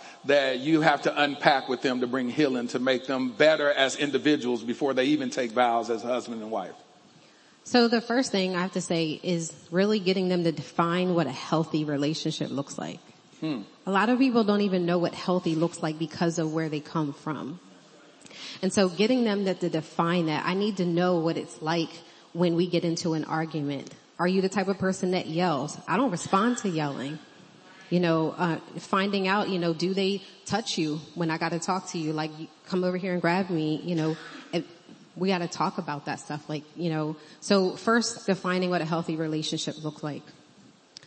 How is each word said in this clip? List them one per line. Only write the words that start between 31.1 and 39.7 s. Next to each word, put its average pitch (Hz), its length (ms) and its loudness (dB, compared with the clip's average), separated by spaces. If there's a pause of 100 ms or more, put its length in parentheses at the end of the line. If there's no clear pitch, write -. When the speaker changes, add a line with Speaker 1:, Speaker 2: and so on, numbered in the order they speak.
Speaker 2:
when 170 160 -2
I 160 80 -2
gotta 165 200 -2
talk 190 320 -4
to 180 80 -6
you? 156 140 -2
Like, 156 260 -4
you 160 100 -12 (180)
come 185 180 0
over 180 120 0
here 180 160 -4
and 180 100 0
grab 180 280 2
me, 156 340 0
you 175 100 -2
know, 160 220 0 (360)
and 165 120 -2 (520)
we 185 120 -2
gotta 175 200 0
talk - 300 -4
about 151 280 -6
that 147 140 -4
stuff. - 280 -10
Like, 151 160 -6 (120)
you 170 140 -2
know, 156 260 -2 (240)
so 185 360 2
first - 500 0
defining 185 440 0
what 175 100 2
a 160 60 -2
healthy 165 300 -2
relationship 156 640 -4